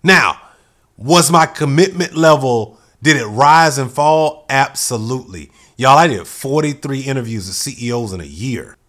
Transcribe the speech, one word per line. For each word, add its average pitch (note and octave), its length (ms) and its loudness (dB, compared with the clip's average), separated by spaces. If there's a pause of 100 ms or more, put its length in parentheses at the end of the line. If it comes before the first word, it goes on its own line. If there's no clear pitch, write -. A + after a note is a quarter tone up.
Now, D#3 380 2 (560)
was C#3+ 340 2
my D#3+ 160 4
commitment E3 680 -2
level C3+ 640 0 (220)
did D3 140 2
it A#2+ 100 -4
rise C#3+ 520 2
and B2+ 120 -4
fall? D3+ 580 0
Absolutely. A#2 1000 -4 (260)
Y'all, C3+ 200 4
I E3 100 6
did G#2 200 -4
forty-three C#3+ 720 -4
interviews A#2 460 -6
with F#2+ 100 -12
C - 240 -10
E A#2+ 120 -6
Os A#2 200 -6
in F2+ 80 -10
a D#2+ 40 -14
year D#2+ 520 -10 (120)